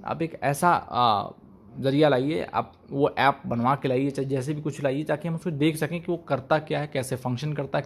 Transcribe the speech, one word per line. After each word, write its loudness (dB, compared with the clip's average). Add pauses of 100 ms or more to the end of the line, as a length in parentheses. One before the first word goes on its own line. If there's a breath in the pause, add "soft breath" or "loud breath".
आप -4
एक -6
ऐसा, 2
अ, 2 (460)
ज़रिया 4
लाइए, 2
आप -4 (180)
वो 2
ऐप 4
बनवा 2
के -4
लाइए, 2
चाहे -4
जैसे -2
भी -6
कुछ -6
लाइए, 0
ताकि -4
हम -2
उसको -4
देख 2
सकें -4
कि -4
वो 0
करता 0
क्या -4
है, -6
कैसे -4
फंक्शन -4
करता -2
है, -6